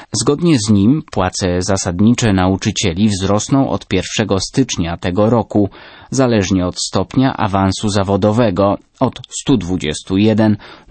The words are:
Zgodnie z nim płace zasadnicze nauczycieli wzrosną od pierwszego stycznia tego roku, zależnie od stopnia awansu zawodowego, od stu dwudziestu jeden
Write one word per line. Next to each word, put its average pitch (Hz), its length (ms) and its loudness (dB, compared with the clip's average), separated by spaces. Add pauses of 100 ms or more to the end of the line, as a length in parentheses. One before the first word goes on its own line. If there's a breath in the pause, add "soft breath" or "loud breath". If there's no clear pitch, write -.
(220 loud breath)
Zgodnie 147 380 2
z 107 120 -2
nim 110 400 4
płace 92 500 -2
zasadnicze 101 720 0
nauczycieli 95 760 0
wzrosną 104 600 0
od - 180 -6
pierwszego 95 520 -2
stycznia 85 580 -4
tego 95 320 0
roku, 107 400 0 (400 loud breath)
zależnie 104 580 0
od 87 80 -6 (120)
stopnia 127 460 -2
awansu 98 560 -2
zawodowego, 101 880 0 (220)
od 120 200 -2 (220)
stu 139 160 0
dwudziestu 87 600 -4
jeden 107 400 2 (340 loud breath)